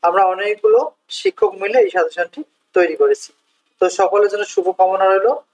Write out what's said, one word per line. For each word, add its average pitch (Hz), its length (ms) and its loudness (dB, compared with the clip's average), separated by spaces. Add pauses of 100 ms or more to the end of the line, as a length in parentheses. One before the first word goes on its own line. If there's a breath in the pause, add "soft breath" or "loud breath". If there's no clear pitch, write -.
আমরা 190 140 2 (100)
অনেকগুলো 208 480 -2 (400)
শিক্ষক 196 320 -2 (100)
মিলে 214 220 -2
এই 185 120 -4
সাজেশনটি 175 440 -4 (360)
তৈরি - 240 2
করেছি। 415 300 0 (500)
তো 185 40 2 (140)
সকলের 202 340 2
জন্য 208 200 -4
শুভকামনা 190 560 0
রইল। 190 200 2 (260)